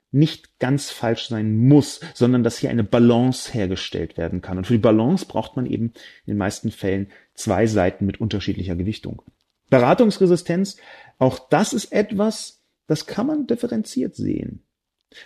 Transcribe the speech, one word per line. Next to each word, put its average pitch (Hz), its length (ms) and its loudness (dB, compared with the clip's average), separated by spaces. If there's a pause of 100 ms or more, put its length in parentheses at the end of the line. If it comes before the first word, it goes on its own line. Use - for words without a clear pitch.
(120)
nicht - 480 0
ganz 135 320 -2
falsch - 360 -4
sein 107 300 -2
muss, 135 440 4 (120)
sondern 123 300 2
dass 117 160 -2
hier 135 100 -2
eine 117 140 0
Balance 120 680 2
hergestellt 92 640 -6
werden 82 280 -6
kann. 92 160 -6
Und 92 80 -6
für 123 60 0
die 113 60 4
Balance 113 460 2
braucht - 300 -8
man 127 100 -4
eben 113 200 -4 (400)
in - 80 -6
den 104 40 -2
meisten 104 320 -4
Fällen 98 380 -4 (260)
zwei 104 320 0
Seiten 101 400 0
mit 98 160 -4
unterschiedlicher 95 540 -4
Gewichtung. - 480 -8 (480)
Beratungsresistenz, 175 1040 2 (400)
auch 131 220 0 (100)
das 185 240 2
ist 214 180 -6
etwas, 208 680 -2 (240)
das - 220 -4
kann - 180 -4
man 302 220 -2
differenziert 233 680 -4
sehen. - 460 -6 (640)